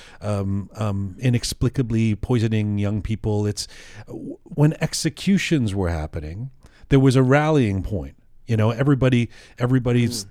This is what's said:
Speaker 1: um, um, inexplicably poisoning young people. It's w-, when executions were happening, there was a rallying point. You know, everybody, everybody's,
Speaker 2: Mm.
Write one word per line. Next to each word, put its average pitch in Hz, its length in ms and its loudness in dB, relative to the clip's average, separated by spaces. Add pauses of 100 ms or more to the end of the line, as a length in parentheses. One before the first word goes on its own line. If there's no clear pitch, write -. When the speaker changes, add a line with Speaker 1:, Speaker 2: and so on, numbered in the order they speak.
(200)
Speaker 1:
um, 101 540 -4
um, 98 460 -4
inexplicably 117 960 0
poisoning 107 600 0
young 101 240 -2
people. 104 440 -2
It's - 220 -6 (400)
w-, - 340 -14
when 156 380 2
executions 160 920 0
were 95 180 -2
happening, 82 600 -8 (380)
there 139 100 6
was 135 160 6
a 135 80 4
rallying 131 600 2
point. 76 320 -8 (320)
You 117 80 0
know, 107 160 2
everybody, 127 580 2 (300)
everybody's, 123 640 0
Speaker 2:
Mm. 98 60 -20